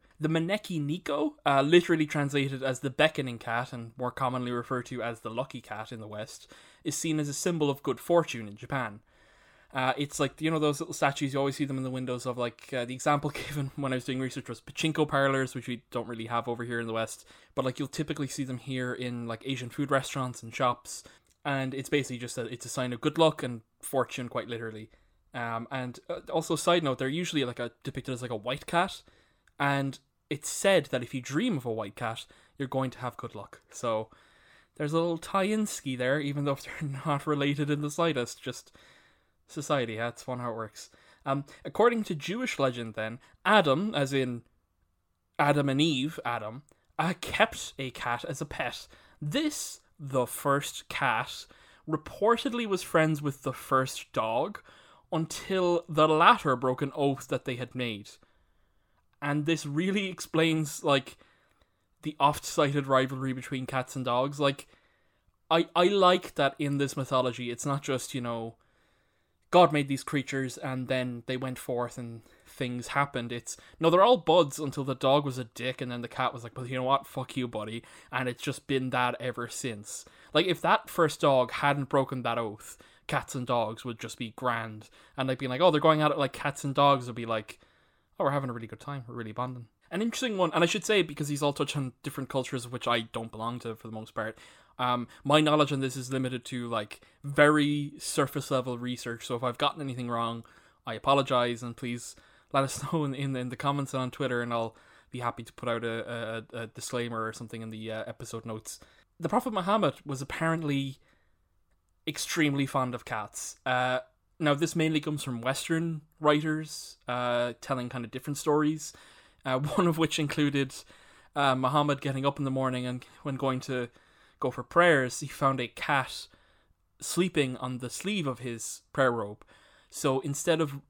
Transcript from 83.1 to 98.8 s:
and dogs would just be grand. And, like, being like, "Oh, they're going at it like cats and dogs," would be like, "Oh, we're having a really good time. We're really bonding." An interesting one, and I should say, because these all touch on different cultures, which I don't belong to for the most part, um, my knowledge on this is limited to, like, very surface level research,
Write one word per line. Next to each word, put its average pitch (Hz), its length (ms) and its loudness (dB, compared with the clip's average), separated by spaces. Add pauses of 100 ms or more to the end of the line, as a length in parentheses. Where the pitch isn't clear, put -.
and 123 100 -4
dogs 113 380 0
would 120 160 -8
just - 180 -12
be 113 160 -8
grand. 113 560 -4 (260)
And, 135 120 0
like, 127 100 0
being 131 120 -4
like, 127 100 -2
"Oh, 180 100 10
they're 151 100 4
going 156 220 6
at 151 80 6
it 147 80 0
like 139 140 0
cats - 320 -4
and 139 100 -2
dogs," 139 320 6
would 120 80 -8
be 117 100 -8
like, 113 360 -4 (580)
"Oh, 190 60 0
we're 139 80 4
having 139 180 0
a - 20 -6
really 117 140 -8
good 107 140 -14
time. 139 260 -10
We're 120 80 -14
really 113 160 -8
bonding." 123 380 -8 (200)
An 190 140 -2
interesting 233 340 -2
one, 175 160 4
and 170 120 4
I - 20 4
should 180 180 -2
say, 208 180 4
because 147 260 -4
these 147 160 -2
all 143 80 2
touch 147 240 -2
on 131 160 -4 (100)
different 139 260 -8
cultures, 127 380 -4
which 120 220 -6
I 117 140 2
don't 113 280 -8
belong 113 300 -6
to 113 160 -8
for - 100 -18
the 110 80 -12
most 110 220 -10
part, 110 200 -4 (420)
um, 123 280 0 (160)
my 147 180 8
knowledge 151 320 6
on 135 80 0
this 131 160 -2
is 127 160 -6
limited 131 340 -2
to, 120 220 -6
like, 110 320 -4 (220)
very 147 760 4
surface - 520 -2
level 127 280 0
research, 120 480 -6